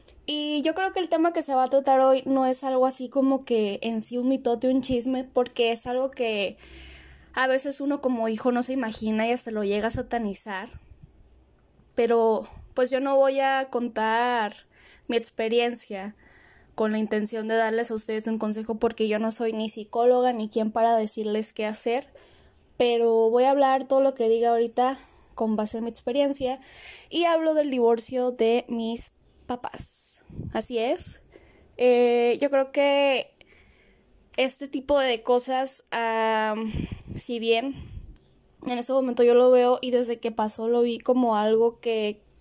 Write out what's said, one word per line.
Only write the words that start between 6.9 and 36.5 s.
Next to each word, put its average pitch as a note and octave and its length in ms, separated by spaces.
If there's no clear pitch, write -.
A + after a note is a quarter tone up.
a C4 120
veces C#4 340
uno C#4+ 180
como A#3 300
hijo A3+ 240
no B3 100
se B3+ 80
imagina A3 560
y A#3 60
hasta A#3+ 180
lo G#3+ 140
llega G#3 240
a - 20
satanizar. A3 760
Pero, A3+ 540
pues, B3+ 160
yo C4 120
no C#4 160
voy C4+ 240
a C4+ 280
contar A3+ 840
mi D4 100
experiencia A3+ 1000
con G#3+ 180
la G#3+ 40
intención G#3+ 520
de A3+ 60
darles A3+ 360
a A3 40
ustedes A3 320
un A3 100
consejo, A3 420
porque A3 300
yo G#3+ 100
no A3 140
soy A3+ 180
ni A3 160
psicóloga B3 640
ni A3 160
quien A3 240
para A3+ 240
decirles G#3+ 560
qué G#3+ 140
hacer, A#3 460
pero A#3 520
voy A#3+ 140
a C4+ 80
hablar C4+ 360
todo C4+ 120
lo C4+ 140
que A#3 160
diga A#3 220
ahorita A#3+ 460
con A3 220
base G#3+ 200
en A3+ 60
mi A#3 60
experiencia C4 720
y E4+ 160
hablo D#4+ 280
del D4 160
divorcio B3 600
de A#3 380
mis A3+ 420
papás. - 800
Así A3+ 260
es. C4 420
Eh, A#3+ 640
yo C#4 80
creo C4+ 220
que C#4 640
este C4 300
tipo C#4+ 320
de A#3+ 240
cosas, B3+ 680
am, A3 800